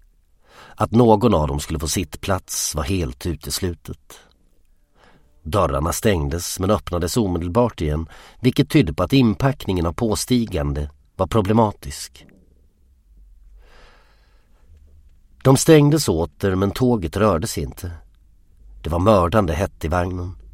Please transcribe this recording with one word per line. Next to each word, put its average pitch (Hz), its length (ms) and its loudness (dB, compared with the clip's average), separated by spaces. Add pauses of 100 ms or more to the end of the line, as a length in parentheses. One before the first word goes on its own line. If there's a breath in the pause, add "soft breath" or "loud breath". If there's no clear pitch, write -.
(760 loud breath)
Att - 140 -2
någon 110 440 6
av 76 140 2
dem 71 120 -4
skulle 78 180 -6
få 78 100 -6
sittplats - 840 -6
var 76 80 -4
helt 85 440 -6
uteslutet. - 920 -10 (1200 soft breath)
Dörrarna 78 500 0
stängdes 87 680 -2
men 95 100 0
öppnades 87 460 -2
omedelbart 92 640 -2
igen, 76 280 -2 (320 loud breath)
vilket 127 300 0
tydde 90 240 2
på 90 80 -2
att 90 100 -2
inpackningen 113 720 0
av 87 60 -4
påstigande 95 1000 -2 (260)
var 92 100 -2
problematisk. 107 1000 -2 (3250 soft breath)
De 131 140 6
stängdes 151 520 4
åter, 95 460 -2
men 95 160 0
tåget 117 460 -2
rörde 95 300 2
sig - 160 -8
inte. 71 280 -10 (920)
Det 76 80 -8
var 85 80 0
mördande 92 540 4
hett 90 320 -4
i 78 40 -4
vagnen. 90 480 -4 (160)